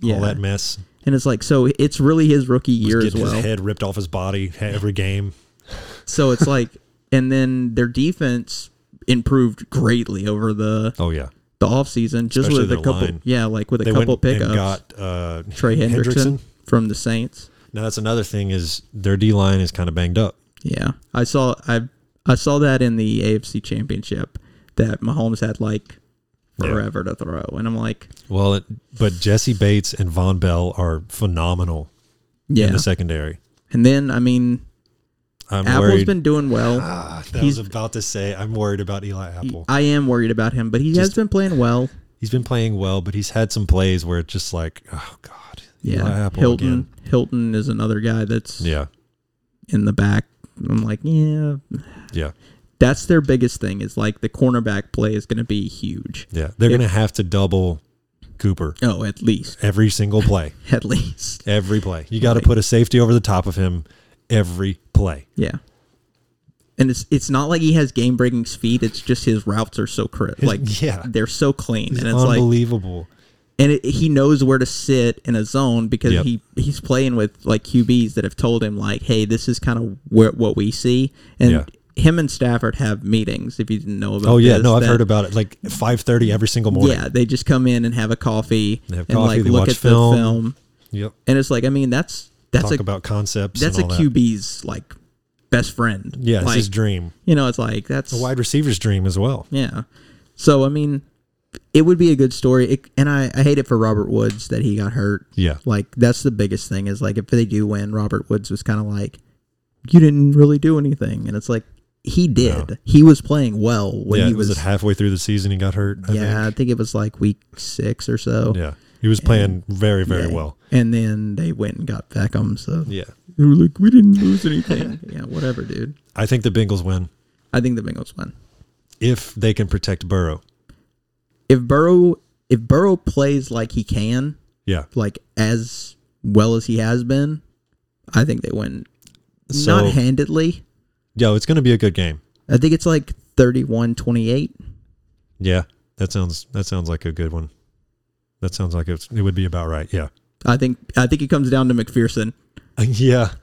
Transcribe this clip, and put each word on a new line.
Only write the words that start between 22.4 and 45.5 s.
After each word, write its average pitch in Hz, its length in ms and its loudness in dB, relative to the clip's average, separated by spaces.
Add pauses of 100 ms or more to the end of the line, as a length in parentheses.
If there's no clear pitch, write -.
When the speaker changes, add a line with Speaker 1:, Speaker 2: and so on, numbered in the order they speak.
Speaker 1:
that 135 240 2
in 117 140 2
the 107 280 0
A 107 100 2
F 107 100 -4
C - 140 -8
Championship 104 800 -6 (380)
that 107 260 0
Mahomes 113 400 -2
had, 107 180 -4
like, 107 380 -6 (640)
Speaker 2:
Yeah. - 80 -2
Speaker 1:
forever 104 340 -4
to 95 120 -6
throw. - 280 -10 (140)
And 113 100 -6
I'm 113 80 -4
like 113 340 -8 (200)
Speaker 2:
Well, 98 240 0
it, 98 100 -4 (360)
but 104 200 0
Jesse 104 360 2
Bates 101 380 2
and 92 140 -2
Von 92 300 0
Bell 87 400 0
are 82 320 -2
phenomenal 85 800 -2 (580)
Speaker 1:
Yeah. 110 200 2
Speaker 2:
in 95 60 2
the 98 60 0
secondary. 82 600 -2 (320)
Speaker 1:
And 120 120 4
then, 139 280 4
I 120 80 -2
mean, 123 420 0 (880)
Speaker 2:
I'm 98 180 -2
Speaker 1:
Apple's 123 220 4
Speaker 2:
worried. - 160 6
Speaker 1:
been 185 160 0
doing 147 300 0
well. 117 280 0
Speaker 2:
Ah, 82 520 -10
that - 120 -4
Speaker 1:
He's 143 140 2
Speaker 2:
was 110 100 -10
about 110 260 -8
to 110 100 -6
say, 101 320 -6
I'm 107 180 -8
worried 104 280 -2
about 98 220 -8
Eli 95 280 -10
Apple. 87 360 -10
Speaker 1:
I 139 140 0
am 147 260 2
worried 120 240 2
about 110 220 0
him, 117 160 -4
but 113 100 0
he 147 140 0
Speaker 2:
Just 175 60 4
Speaker 1:
has 190 160 2
been 220 120 0
playing 190 300 0
well. 123 320 0 (300)
Speaker 2:
He's 107 100 -6
been 123 140 0
playing 113 340 -2
well, 95 240 -2
but 92 140 -6
he's 104 160 -6
had 110 200 -2
some 104 140 -2
plays 92 400 2
where 87 140 -2
it's 82 120 -8
just - 220 -6
like, 80 300 -8 (100)
"Oh, - 300 -14
God, - 400 -20 (180)